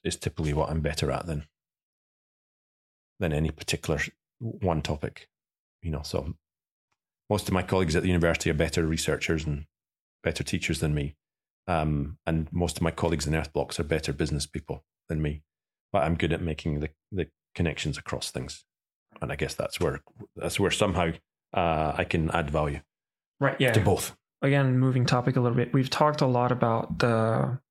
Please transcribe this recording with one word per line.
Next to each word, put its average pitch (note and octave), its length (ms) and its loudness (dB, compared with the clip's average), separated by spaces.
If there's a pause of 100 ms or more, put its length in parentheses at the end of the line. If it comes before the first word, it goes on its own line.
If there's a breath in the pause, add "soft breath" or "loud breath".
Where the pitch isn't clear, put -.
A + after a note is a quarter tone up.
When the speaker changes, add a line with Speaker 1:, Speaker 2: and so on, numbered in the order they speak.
Speaker 1:
is - 120 -2
typically - 360 -2
what D2+ 180 0
I'm D#2 100 0
better D2 300 0
at C2 160 -4
than, D2+ 200 -6 (1700)
than F2 140 0
any D#2 180 0
particular D#2 500 -2 (380)
one F#2 440 -2
topic, - 460 -6 (540)
you E2 80 -6
know. D2+ 120 -4
So - 320 -6 (920)
most G#2 200 0
of F#2+ 60 2
my F2+ 80 4
colleagues F2+ 340 2
at E2 60 2
the F#2 60 0
university E2+ 420 2
are D2+ 40 2
better D#2+ 320 2
researchers D#2 580 -2
and D2 220 -4 (560)
better - 220 -2
teachers E2+ 340 -2
than D2+ 160 0
me. D2 220 -4 (500)
Um, D2+ 600 0
and D#2+ 260 -2
most F2 240 -2
of - 60 -6
my E2 100 2
colleagues D#2+ 340 0
in D2 60 0
Earthblocks D2+ 480 -2
are D#2+ 40 -2
better D#2 280 -2
business C#2+ 340 -2
people - 380 -10 (240)
than D#2+ 120 -2
me. D2+ 220 -4 (500)
But E2+ 120 2
I'm E2 100 2
good E2 180 0
at E2+ 80 -2
making D#2 400 -4
the, D2+ 100 -4 (200)
the F2+ 180 -4 (280)
connections D#2 420 -2
across - 320 -8
things. - 340 -10 (560)
And - 120 -4
I C#2+ 40 -8
guess - 180 -4
that's - 260 -4
where, C#2 200 0 (360)
that's - 240 -4
where F#2 100 4
somehow, F2 420 2 (400)
uh, D#2 440 2
I F#2 80 0
can D#2+ 260 0
add D#2 200 0
value D2+ 300 0 (600)
Speaker 2:
Right, C3 180 2
yeah. B2+ 140 4
Speaker 1:
to A2 80 4
both. - 360 2 (260)
Speaker 2:
Again, C3+ 360 4
moving C3 260 4
topic B2+ 320 2
a C3 40 4
little A#2+ 160 2
bit. B2 160 0
We've C3 180 2
talked - 300 2
a C#3+ 60 4
lot B2 260 2
about A2+ 460 2
the A#2+ 600 2 (120)